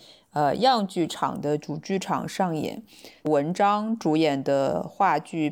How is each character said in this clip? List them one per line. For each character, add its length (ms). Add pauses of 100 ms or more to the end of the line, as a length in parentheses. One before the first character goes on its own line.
(320)
呃， 240
样 300
剧 200
场 340
的 160
主 200
剧 220
场 300
上 280
演。 260 (400)
文 320
章 420
主 200
演 260
的 400
话 360
剧 340